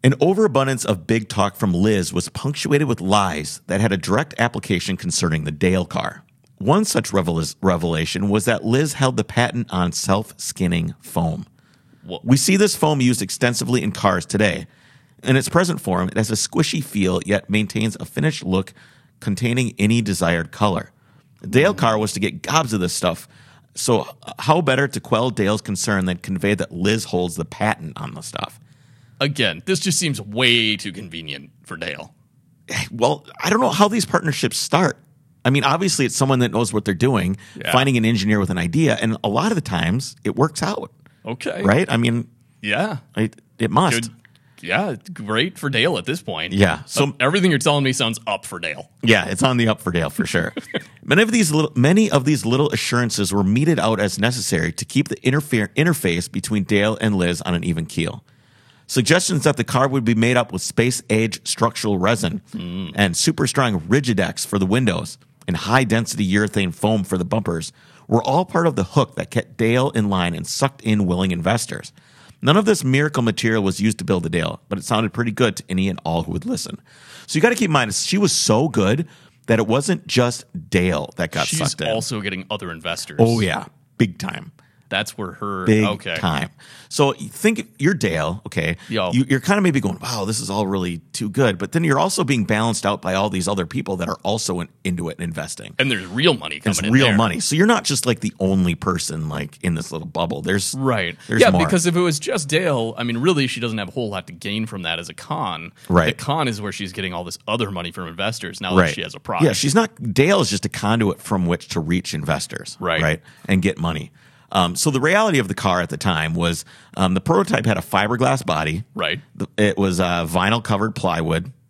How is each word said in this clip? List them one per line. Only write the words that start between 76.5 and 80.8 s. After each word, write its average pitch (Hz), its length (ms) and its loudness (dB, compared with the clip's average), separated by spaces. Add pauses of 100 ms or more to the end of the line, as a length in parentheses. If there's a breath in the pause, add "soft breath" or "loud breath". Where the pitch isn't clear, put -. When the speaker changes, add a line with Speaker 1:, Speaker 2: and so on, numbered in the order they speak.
Speaker 1:
So - 100 -6
you 156 40 2
gotta 240 160 6
keep 214 120 0
in 160 40 2
mind, 120 220 4
she - 240 -2
was 202 120 4
so 117 380 2
good 117 400 2 (380 loud breath)
that 113 120 4
it 110 80 2
wasn't 143 400 0
just 123 380 0 (260)
Dale 90 460 0